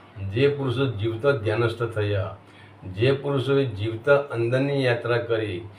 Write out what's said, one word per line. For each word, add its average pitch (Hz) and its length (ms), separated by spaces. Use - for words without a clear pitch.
જે 135 140
પુરુષો 135 380
જીવતા 110 440
ધ્યાનસ્થ 113 520
થયા, 104 540
જે 113 200
પુરુષોએ 139 520
જીવતા 110 520
અંદરની 131 680
યાત્રા 117 340
કરી, 104 500